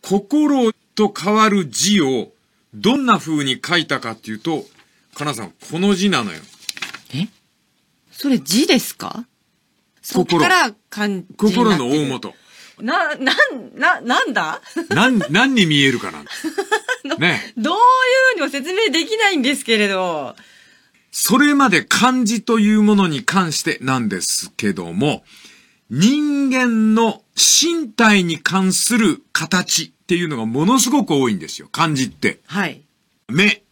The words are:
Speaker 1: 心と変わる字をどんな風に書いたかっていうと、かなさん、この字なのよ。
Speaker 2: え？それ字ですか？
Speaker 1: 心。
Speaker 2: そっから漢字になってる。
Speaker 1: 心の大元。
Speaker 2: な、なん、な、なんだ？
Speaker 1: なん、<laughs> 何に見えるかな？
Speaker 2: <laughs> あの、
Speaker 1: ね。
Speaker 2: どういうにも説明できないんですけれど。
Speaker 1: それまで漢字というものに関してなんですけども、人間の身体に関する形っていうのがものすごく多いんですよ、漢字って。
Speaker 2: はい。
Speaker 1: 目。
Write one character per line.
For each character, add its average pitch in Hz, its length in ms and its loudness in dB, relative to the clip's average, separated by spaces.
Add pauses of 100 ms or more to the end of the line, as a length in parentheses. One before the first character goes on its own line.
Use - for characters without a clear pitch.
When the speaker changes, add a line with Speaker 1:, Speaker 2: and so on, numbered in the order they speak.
Speaker 1:
心 262 680 0 (220)
と 208 220 0
変 180 160 -2
わ 214 160 4
る 190 220 0
字 185 320 2
を 127 280 -2 (440)
ど 180 220 0
ん 269 100 -2
な 214 120 2
風 147 240 -4
に 131 240 -4
書 175 120 2
い 160 80 -2
た 139 140 -4
か 117 100 -8
っ 110 60 -12
て 110 140 -16
い 110 40 -8
う 107 40 -12
と、 147 280 -6 (480)
か 147 100 -10
な 147 80 -4
さ 110 120 -10
ん、 90 100 -18 (160)
こ 151 80 -6
の 202 160 4
字 190 160 0
な 135 140 0
の 95 80 -8
よ。 80 80 -14 (720)
Speaker 2:
え？ 175 140 -4 (840)
そ - 160 -8
れ 254 100 2
字 190 280 0
で 285 120 2
す - 160 -6
か？ - 300 -12 (760)
Speaker 1:
心。 - 400 0
Speaker 2:
そ 339 40 4
っ - 20 2
か - 0 -
ら 311 260 2 (160)
漢 208 180 -4
字 202 60 -4
に - 20 -6
な 180 40 -8
っ 165 40 -20
て - 80 -20
る。 - 40 -20 (160)
Speaker 1:
心 214 260 2
の 123 100 -2
大 151 160 0
元。 127 300 -8 (460)
Speaker 2:
な、 302 360 -2
な 262 160 -2
ん、 494 460 -2
な、 320 240 0
な 247 220 0
ん 302 100 -6
だ？ 165 260 -4 (300)
Speaker 1:
な - 180 4
ん、 247 160 2
<laughs> - 80 -6
何 262 220 2
に 220 100 4
見 151 160 2
え 139 100 4
る 120 100 -2
か 95 100 -8
な？ 78 100 -16
Speaker 2:
<laughs> - 0 -
あ 392 880 -6
の、 311 80 -4
Speaker 1:
ね。 311 400 -2
Speaker 2:
ど 254 160 -2
う 370 40 -2
い - 20 -2 (560)
う - 20 -4
に 330 60 -4
も 277 80 -4
説 285 240 -6
明 415 180 0
で 311 140 0
き 440 100 -4
な 427 140 2
い 359 80 0
ん 262 40 0
で 269 120 0
す - 100 -8
け 226 140 0
れ 208 100 2
ど。 175 480 -4 (760)
Speaker 1:
そ - 260 0
れ 294 160 4
ま 277 160 4
で 165 120 2
漢 254 420 2
字 214 180 -2
と 226 160 0
い 214 160 4
う 214 80 4
も 208 120 4
の 196 140 2
に 143 140 -4
関 175 300 0
し - 100 -6
て - 180 -4
な 131 180 -2
ん 113 120 -2
で 95 100 -6
す - 340 -6
け 101 200 -2
ど 85 180 -8
も、 117 320 -2 (640)
人 277 640 0
間 226 420 2
の 226 280 0 (140)
身 330 540 2
体 214 320 4
に 165 160 -4
関 190 360 0
す - 240 0
る 196 240 2 (100)
形 170 520 -2
っ - 40 -14
て - 260 -4
い 175 120 -2
う - 20 -6
の 151 80 -6
が 110 80 -6
も 123 220 0
の 254 120 4
す 226 120 2
ご 247 160 2
く 165 80 -2
多 131 160 2
い 107 40 -2
ん 92 40 -6
で 78 100 -12
す - 140 -16
よ、 - 100 -20
漢 160 220 0
字 131 120 0
っ - 40 -10
て。 - 340 -4
Speaker 2:
は 185 220 -6
い。 - 160 -12 (460)
Speaker 1:
目。 160 440 0